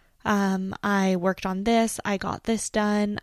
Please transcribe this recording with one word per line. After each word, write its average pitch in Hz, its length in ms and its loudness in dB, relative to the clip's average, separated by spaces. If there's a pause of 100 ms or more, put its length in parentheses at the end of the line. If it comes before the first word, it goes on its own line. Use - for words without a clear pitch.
(240)
um, 196 580 0
I 190 340 2
worked 185 300 -2
on 190 180 -4
this, 226 400 2
I 202 140 -2
got - 260 -6
this 226 260 -2
done, 208 520 0